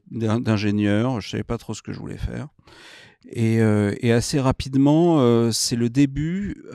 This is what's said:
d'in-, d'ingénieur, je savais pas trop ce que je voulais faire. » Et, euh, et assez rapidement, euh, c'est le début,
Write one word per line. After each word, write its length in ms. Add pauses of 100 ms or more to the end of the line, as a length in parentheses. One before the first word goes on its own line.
(120)
d'in-, 280
d'ingénieur, 800
je 120
savais 120
pas 140
trop 160
ce 80
que 120
je 60
voulais 200
faire. » 280 (800)
Et, 340
euh, 420
et 100
assez 280
rapidement, 800
euh, 320
c'est 260
le 120
début, 720 (140)